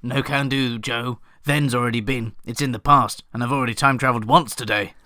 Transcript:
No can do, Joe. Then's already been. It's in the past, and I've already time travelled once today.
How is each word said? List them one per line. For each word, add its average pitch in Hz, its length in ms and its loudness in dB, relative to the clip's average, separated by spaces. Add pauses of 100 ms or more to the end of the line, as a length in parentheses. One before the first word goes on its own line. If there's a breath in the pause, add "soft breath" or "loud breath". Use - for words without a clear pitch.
No 127 200 -2
can 139 260 -2
do, 127 300 0
Joe. 117 400 -4 (260 soft breath)
Then's 143 300 2
already 120 260 0
been. 113 340 -4 (100)
It's - 180 -6
in 135 100 0
the 110 60 -4
past, 131 540 4
and 117 100 -6
I've 123 100 -2
already 127 220 0
time 135 240 2
travelled 120 280 0
once 143 280 2
today. 107 400 -4 (120)